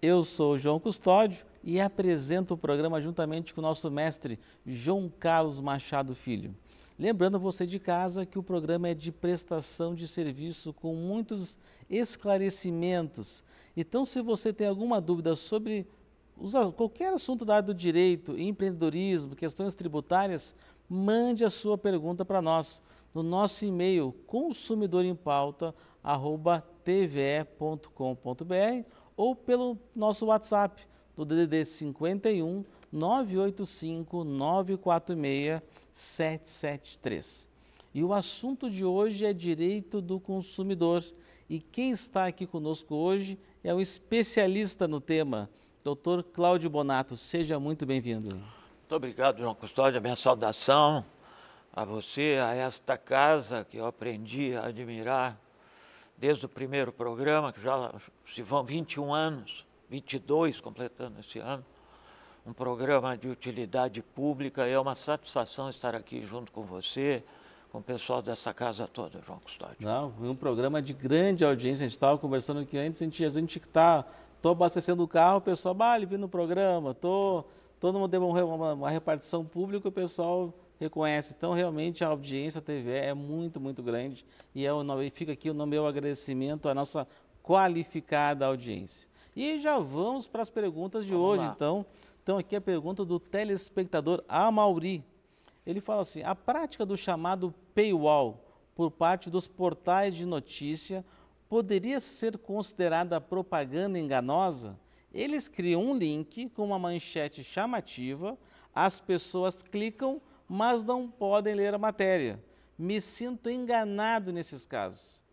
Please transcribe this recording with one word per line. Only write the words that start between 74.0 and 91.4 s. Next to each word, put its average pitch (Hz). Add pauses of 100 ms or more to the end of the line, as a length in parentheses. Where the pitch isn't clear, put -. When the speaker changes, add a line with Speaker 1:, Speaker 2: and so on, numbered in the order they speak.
Speaker 1:
tô 165
abastecendo 175
o 165
carro, 175
o 185
pessoal, 185
"Bah, 233
ele 208
viu 190
no 196
programa", 175
tô, 185 (340)
tô 180
numa, 196
uma, 180
uma, 160
uma 139
repartição 160
pública, 196
o -
pessoal 180 (280)
reconhece. 151
Então, 175
realmente, 170
a 160
audiência 143
da -
T 147
V 120
E 135
é 139
muito, 160
muito 135
grande 123 (300)
e 135
é 139
o 147
nome, 139
fica 156
aqui 151
o 147
meu 151
agradecimento 143
à 139
nossa 139 (340)
qualificada 160
audiência. 120 (260)
E 302
já 294
vamos 190
para 226
as 220
perguntas 190
de 196
Speaker 2:
Vamos 175
Speaker 1:
hoje, 202